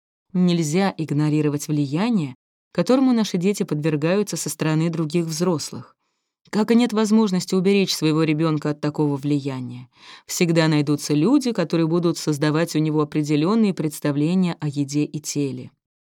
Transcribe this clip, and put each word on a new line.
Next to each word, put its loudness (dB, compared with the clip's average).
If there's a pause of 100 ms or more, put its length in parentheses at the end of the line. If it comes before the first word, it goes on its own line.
(320)
нельзя 2
игнорировать 0
влияние, -2 (380)
которому 2
наши 0
дети 0
подвергаются -2
со -6
стороны 0
других -2
взрослых. -4 (560)
Как 0
и 4
нет 4
возможности 2
уберечь 2
своего 2
ребенка 0
от -4
такого -2
влияния, -4 (380)
всегда 2
найдутся 2
люди, 2
которые 0
будут 0
создавать 0
у 2
него 0
определенные 2
представления 0
о -4
еде -2
и -8
теле. -6 (400)